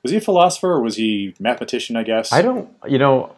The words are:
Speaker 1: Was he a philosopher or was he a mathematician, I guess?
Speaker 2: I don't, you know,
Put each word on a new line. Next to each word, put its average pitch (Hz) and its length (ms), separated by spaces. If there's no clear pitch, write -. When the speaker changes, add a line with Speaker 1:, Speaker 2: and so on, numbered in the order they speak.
Speaker 1:
Was 123 80
he 202 80
a - 20
philosopher 180 520
or 156 80
was 113 160
he 104 420
a - 40
mathematician, 120 540
I 113 60
guess? 110 300
Speaker 2:
I 143 100
don't, 240 260
you 139 100
know, 135 400